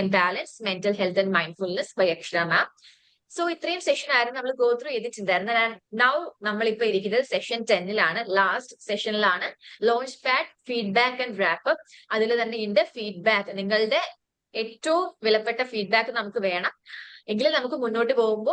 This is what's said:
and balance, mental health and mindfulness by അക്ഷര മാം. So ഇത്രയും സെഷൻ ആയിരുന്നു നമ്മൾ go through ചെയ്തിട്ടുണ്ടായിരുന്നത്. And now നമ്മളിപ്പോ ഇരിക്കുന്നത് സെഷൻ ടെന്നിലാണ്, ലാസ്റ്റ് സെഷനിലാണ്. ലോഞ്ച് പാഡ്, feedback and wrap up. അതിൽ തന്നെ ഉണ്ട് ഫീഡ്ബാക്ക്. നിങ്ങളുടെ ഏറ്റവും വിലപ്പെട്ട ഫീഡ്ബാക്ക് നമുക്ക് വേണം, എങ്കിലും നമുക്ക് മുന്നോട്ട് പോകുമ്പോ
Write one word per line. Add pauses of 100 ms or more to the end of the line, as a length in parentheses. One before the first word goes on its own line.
and
balance, (140)
mental
health
and
mindfulness (100)
by
അക്ഷര
മാം. (640)
So (140)
ഇത്രയും
സെഷൻ
ആയിരുന്നു
നമ്മൾ
go (100)
through
ചെയ്തിട്ടുണ്ടായിരുന്നത്.
And (280)
now (320)
നമ്മളിപ്പോ
ഇരിക്കുന്നത്
സെഷൻ
ടെന്നിലാണ്, (140)
ലാസ്റ്റ് (100)
സെഷനിലാണ്. (400)
ലോഞ്ച് (100)
പാഡ്, (200)
feedback
and
wrap
up. (340)
അതിൽ (120)
തന്നെ
ഉണ്ട് (140)
ഫീഡ്ബാക്ക്.
നിങ്ങളുടെ (580)
ഏറ്റവും (220)
വിലപ്പെട്ട (100)
ഫീഡ്ബാക്ക്
നമുക്ക്
വേണം, (600)
എങ്കിലും
നമുക്ക്
മുന്നോട്ട്
പോകുമ്പോ